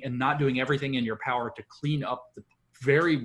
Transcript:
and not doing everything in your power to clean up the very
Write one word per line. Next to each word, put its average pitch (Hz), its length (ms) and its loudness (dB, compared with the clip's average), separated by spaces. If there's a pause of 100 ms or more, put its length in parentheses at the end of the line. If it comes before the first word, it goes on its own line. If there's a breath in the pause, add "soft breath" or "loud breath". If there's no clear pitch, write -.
and 123 200 -4
not 143 140 2
doing 139 240 2
everything 139 360 0
in 120 100 0
your 110 100 -4 (100)
power 120 280 -2
to 107 60 -16 (140)
clean 147 240 -2 (100)
up 123 100 -6 (140)
the - 80 -16 (380)
very 151 440 4